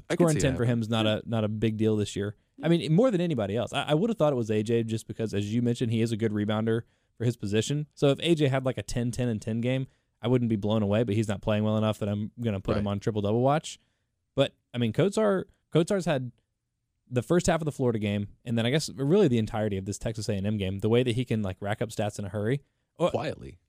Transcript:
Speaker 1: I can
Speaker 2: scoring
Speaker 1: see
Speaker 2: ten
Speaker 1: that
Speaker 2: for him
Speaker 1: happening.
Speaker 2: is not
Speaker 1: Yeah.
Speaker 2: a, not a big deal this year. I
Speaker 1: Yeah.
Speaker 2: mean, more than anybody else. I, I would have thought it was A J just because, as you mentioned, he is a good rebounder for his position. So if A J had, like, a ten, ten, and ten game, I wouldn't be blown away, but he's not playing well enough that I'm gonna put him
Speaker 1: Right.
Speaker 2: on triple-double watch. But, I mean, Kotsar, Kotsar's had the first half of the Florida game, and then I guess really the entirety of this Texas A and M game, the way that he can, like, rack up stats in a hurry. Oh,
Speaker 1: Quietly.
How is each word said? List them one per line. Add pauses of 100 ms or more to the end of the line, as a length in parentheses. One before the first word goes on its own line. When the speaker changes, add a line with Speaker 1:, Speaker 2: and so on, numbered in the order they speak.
Speaker 1:
I
can
Speaker 2:
scoring
Speaker 1:
see
Speaker 2:
ten
Speaker 1:
that
Speaker 2:
for
him
Speaker 1:
happening.
Speaker 2:
is
not
Speaker 1:
Yeah.
Speaker 2:
a,
not
a
big
deal
this
year. (260)
I
Speaker 1:
Yeah.
Speaker 2:
mean,
more
than
anybody
else.
I,
I
would
have
thought
it
was
A
J
just
because,
as
you
mentioned,
he
is
a
good
rebounder (340)
for
his
position.
So
if
A
J
had,
like,
a
ten,
ten,
and
ten
game, (340)
I
wouldn't
be
blown
away,
but
he's
not
playing
well
enough
that
I'm
gonna
put
him
Speaker 1:
Right.
Speaker 2:
on
triple-double
watch. (560)
But, (200)
I
mean,
Kotsar, (300)
Kotsar's
had (800)
the
first
half
of
the
Florida
game, (140)
and
then
I
guess
really
the
entirety
of
this
Texas
A
and
M
game,
the
way
that
he
can,
like,
rack
up
stats
in
a
hurry. (340)
Oh,
Speaker 1:
Quietly.